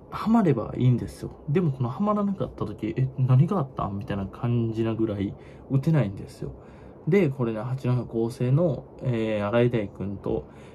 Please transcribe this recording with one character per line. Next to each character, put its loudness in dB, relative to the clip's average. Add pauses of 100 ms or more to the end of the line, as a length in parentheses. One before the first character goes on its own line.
(120)
ハ -4
マ 6
れ 6
ば -4
い 4
い 8
ん 6
で -4
す -14
よ。 -8 (180)
で 4
も、 2
こ -2
の 0
ハ -4
マ 2
ら 0
な 0
か -4
っ -6
た -6
時、 -6
「え、 2 (100)
何 6
が 2
あ 2
っ -2
た -2
ん？」 -6
み -8
た -6
い -4
な -4
感 -2
じ 0
な 0
ぐ 0
ら -2
い -2 (360)
打 2
て 0
な 4
い -2
ん -8
で -12
す -14
よ。 -8 (560)
で、 4
こ -2
れ -2
ね、 -6
八 -4
戸 0
高 0
生 -2
の、 2 (180)
え 0
ー、 0
新 4
井 6
大 0
君 -8
と、 -4 (260)